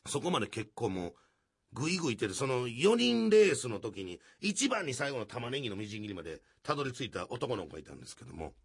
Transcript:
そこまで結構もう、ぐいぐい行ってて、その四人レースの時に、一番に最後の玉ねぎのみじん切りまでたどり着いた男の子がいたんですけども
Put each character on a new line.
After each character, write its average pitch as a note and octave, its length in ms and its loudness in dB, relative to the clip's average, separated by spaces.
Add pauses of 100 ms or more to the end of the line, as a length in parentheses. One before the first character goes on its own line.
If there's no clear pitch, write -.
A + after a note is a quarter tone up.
そ C3+ 140 -2
こ F3 100 -2
ま D3 100 2
で G2 60 2
結 G#2+ 280 -8
構 A2+ 160 -2
も F2+ 200 -4
う、 - 40 -20 (580)
ぐ D3 160 -2
い F#3 100 0
ぐ D#3+ 120 0
い G#2+ 60 0
行 - 20 -14
っ - 20 -10
て A2+ 60 0
て、 F#2+ 80 -4
そ C3+ 140 0
の B2 180 0
四 D3+ 300 4
人 A#3 340 4
レ G#3 220 10
ー - 20 4
ス B2+ 140 -2
の G#2 100 -2
時 F#2+ 260 -6
に、 F2+ 160 -10 (200)
一 G#3+ 280 0
番 G3 180 0
に C3 80 -2
最 C#3 180 -2
後 C3 60 -4
の G#2 80 -4
玉 A#2+ 240 -6
ね C#3 100 -2
ぎ A#2+ 100 -4
の G2 60 -6
み G#2+ 100 -6
じ G#2+ 140 -8
ん - 20 -8
切 G#2+ 60 -8
り G2+ 60 -6
ま E2 100 -8
で D#2+ 180 -10 (220)
た D3 100 0
ど C#3+ 80 0
り C3+ 100 -2
着 B2 120 -6
い G2+ 60 -6
た - 200 -4
男 B2 260 -2
の F2 100 -6
子 C#2+ 80 -14
が D#2 40 -12
い D2 60 -14
た D2+ 80 -18
ん C2 80 -16
で - 60 -16
す - 100 -14
け - 80 -20
ど B2 100 -14
も D#2 200 -8 (100)